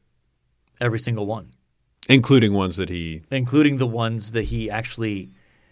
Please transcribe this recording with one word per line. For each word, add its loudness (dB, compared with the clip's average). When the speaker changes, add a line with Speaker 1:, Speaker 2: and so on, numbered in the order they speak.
Speaker 1:
Every 0
single -4
one. -8
Speaker 2:
Including 6
ones 0
that -4
he -8
Speaker 1:
Including 2
the -2
ones -4
that -2
he -6
actually, -6